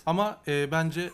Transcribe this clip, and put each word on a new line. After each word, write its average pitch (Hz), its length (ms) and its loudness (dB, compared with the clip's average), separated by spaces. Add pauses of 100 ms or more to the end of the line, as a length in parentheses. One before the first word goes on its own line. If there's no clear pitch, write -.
Ama, 202 320 0 (100)
e, 143 240 0
bence, 165 420 0